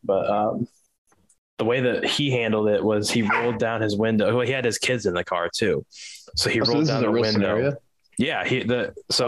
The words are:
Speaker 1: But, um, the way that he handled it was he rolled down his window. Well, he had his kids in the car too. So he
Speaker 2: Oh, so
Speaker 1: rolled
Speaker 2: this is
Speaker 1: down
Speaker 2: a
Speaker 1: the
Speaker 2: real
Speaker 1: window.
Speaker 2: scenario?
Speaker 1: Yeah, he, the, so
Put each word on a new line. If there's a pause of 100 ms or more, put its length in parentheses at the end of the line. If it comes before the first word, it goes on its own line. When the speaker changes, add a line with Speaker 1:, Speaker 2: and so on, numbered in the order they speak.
Speaker 1:
But,
um, (880)
the
way
that
he
handled
it
was
he
rolled
down
his
window.
Well,
he
had
his
kids
in
the
car
too. (500)
So
he
Speaker 2:
Oh,
so
Speaker 1:
rolled
Speaker 2:
this
is
Speaker 1:
down
Speaker 2:
a
Speaker 1:
the
Speaker 2:
real
Speaker 1:
window.
Speaker 2:
scenario? (440)
Speaker 1:
Yeah,
he,
the, (160)
so